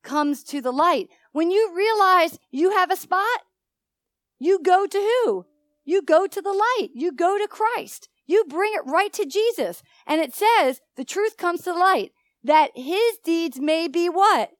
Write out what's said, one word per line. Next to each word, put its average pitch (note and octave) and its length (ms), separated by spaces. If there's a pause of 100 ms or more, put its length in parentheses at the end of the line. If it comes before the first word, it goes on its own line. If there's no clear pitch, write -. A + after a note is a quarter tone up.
Comes D4 400
to C#4+ 160
the B3 100
light. C#4+ 380 (240)
When E4 180
you G4 240
realize F#4+ 640 (120)
you E4 220
have F#4 180
a F#4 60
spot, G4+ 440 (960)
you F4+ 240
go F#4 240
to G4 120
who? G4+ 480 (380)
You F4+ 180
go E4 240
to - 160
the D4+ 100
light. G#4+ 420
You D#4 160
go E4+ 280
to G#4 100
Christ. - 600 (160)
You G#4 180
bring F4 300
it D#4 140
right F#4 260
to G#4 100
Jesus. E4+ 580 (240)
And D#4 140
it C#4+ 140
says G4+ 480 (140)
the C4 80
truth G#4+ 340
comes F4 240
to F4+ 100
light, F4 400 (320)
that D4 300
his F#4 500
deeds E4 340
may D#4+ 300
be E4+ 220
what? F4 500